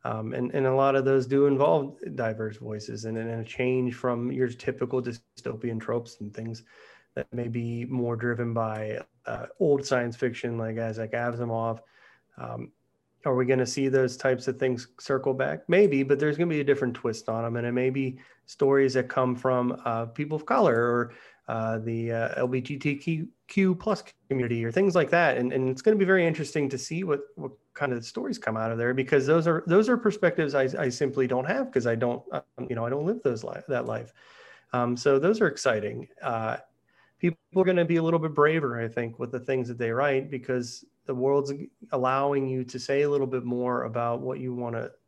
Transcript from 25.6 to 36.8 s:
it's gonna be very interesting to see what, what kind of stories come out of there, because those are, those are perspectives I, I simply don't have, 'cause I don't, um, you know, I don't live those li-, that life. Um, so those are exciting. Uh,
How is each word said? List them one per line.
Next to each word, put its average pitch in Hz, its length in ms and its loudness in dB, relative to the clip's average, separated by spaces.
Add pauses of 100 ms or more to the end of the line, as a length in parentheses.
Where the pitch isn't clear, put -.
it's 131 120 -4
gonna 220 160 4
be 196 80 4
very 180 200 4
interesting 156 440 0
to 139 80 -4
see 165 260 -6
what, 143 200 -2 (120)
what 139 160 -10 (220)
kind 139 180 -2
of 120 140 -4
stories 254 320 -6
come 113 180 -4
out 110 160 -2
of 113 60 -4
there, 120 160 0
because 135 340 2
those 160 180 4
are, 165 220 2
those 208 220 6
are 240 80 4
perspectives 170 580 2
I, 135 140 4 (100)
I 139 80 0
simply 127 400 0
don't 127 180 0
have, 254 240 -2
'cause 117 160 2
I 117 100 2
don't, 120 360 -2
um, - 380 -8
you 120 60 -4
know, 113 100 -2
I 120 40 -4
don't 143 160 -2
live 226 160 -2
those 117 220 0
li-, - 240 -10
that 123 180 -2
life. 117 280 -8 (580)
Um, 123 240 0
so 135 240 4
those 208 220 4
are 170 60 6
exciting. 110 600 -2 (140)
Uh, 113 360 -2 (640)